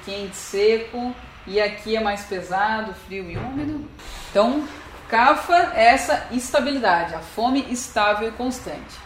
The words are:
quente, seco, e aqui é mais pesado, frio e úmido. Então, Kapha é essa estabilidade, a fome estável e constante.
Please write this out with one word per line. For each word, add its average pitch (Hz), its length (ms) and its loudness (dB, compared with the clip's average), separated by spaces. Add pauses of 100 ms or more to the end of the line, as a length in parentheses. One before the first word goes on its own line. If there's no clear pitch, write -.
quente, 196 320 -8
seco, 226 800 0 (320)
e 196 140 0
aqui 208 340 -2
é 220 60 0
mais 202 220 -2
pesado, 196 720 -2 (120)
frio 185 240 -10
e 170 60 -8
úmido. 285 500 -6 (440)
Então, 254 360 2 (420)
Kapha 302 640 4
é 220 140 6
essa 269 440 4
estabilidade, 240 840 2
a 160 60 -8
fome 254 500 0
estável 214 580 0
e 226 40 -8
constante. - 720 -8